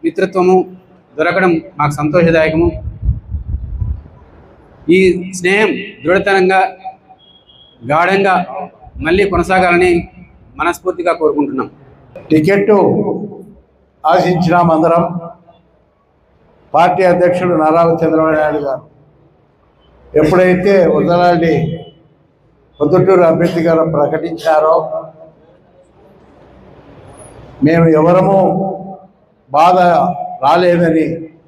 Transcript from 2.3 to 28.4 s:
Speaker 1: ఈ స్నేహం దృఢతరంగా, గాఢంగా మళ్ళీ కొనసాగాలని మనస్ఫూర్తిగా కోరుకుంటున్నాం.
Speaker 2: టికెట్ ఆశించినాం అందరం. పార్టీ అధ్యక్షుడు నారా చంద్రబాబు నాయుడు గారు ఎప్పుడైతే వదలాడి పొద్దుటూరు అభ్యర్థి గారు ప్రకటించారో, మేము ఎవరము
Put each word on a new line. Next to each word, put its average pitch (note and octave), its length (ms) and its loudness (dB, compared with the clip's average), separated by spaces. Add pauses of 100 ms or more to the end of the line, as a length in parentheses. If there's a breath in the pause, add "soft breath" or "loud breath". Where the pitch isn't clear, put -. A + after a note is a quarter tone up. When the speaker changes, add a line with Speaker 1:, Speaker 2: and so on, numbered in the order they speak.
Speaker 1:
ఈ F3+ 440 2
స్నేహం G3 340 0 (360)
దృఢతరంగా, F#3+ 640 2 (1200)
గాఢంగా F3+ 560 0 (500)
మళ్ళీ F3+ 340 0
కొనసాగాలని F3 800 0 (480)
మనస్ఫూర్తిగా E3+ 560 -4
కోరుకుంటున్నాం. C#3+ 580 -4 (600)
Speaker 2:
టికెట్ F#3+ 400 2 (1400)
ఆశించినాం F3 640 2
అందరం. E3 500 0 (1500)
పార్టీ F3+ 280 2
అధ్యక్షుడు F3+ 520 2
నారా E3 520 0
చంద్రబాబు D#3+ 240 0
నాయుడు D3+ 280 0
గారు C#3 240 -6 (1400)
ఎప్పుడైతే F#3 600 2
వదలాడి E3 960 0 (1000)
పొద్దుటూరు F3+ 400 2
అభ్యర్థి E3+ 400 2
గారు D#3+ 300 0
ప్రకటించారో, D#3 1120 -2 (2500)
మేము E3 240 4
ఎవరము F3+ 500 4 (1120)